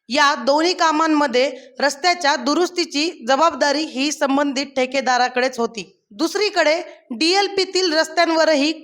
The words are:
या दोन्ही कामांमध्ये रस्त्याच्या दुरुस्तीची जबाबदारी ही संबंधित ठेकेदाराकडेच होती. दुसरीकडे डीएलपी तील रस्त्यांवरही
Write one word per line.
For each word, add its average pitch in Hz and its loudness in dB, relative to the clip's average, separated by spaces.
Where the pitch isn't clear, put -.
या 285 2
दोन्ही 302 2
कामांमध्ये 302 2
रस्त्याच्या 294 0
दुरुस्तीची 311 -2
जबाबदारी 285 2
ही 262 -4
संबंधित 277 -2
ठेकेदाराकडेच 254 0
होती. 226 -6
दुसरीकडे 330 0
डीएलपी 370 0
तील 370 -2
रस्त्यांवरही 320 2